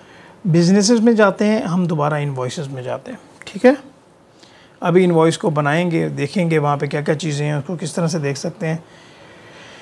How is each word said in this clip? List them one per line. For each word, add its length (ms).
बिजनेसेस 520
में 160
जाते 300
हैं 180
हम, 240
दोबारा 300
इनवॉइसेस 500
में 160
जाते 280
हैं, 80
ठीक 180
है। 120
अभी 220
इनवॉइस 340
को 120
बनाएंगे, 600
देखेंगे 480
वहाँ 200
पे 100
क्या-क्या 280
चीज़ें 320
हैं, 80
उसको 200
किस 200
तरह 120
से 120
देख 180
सकते 300
हैं। 160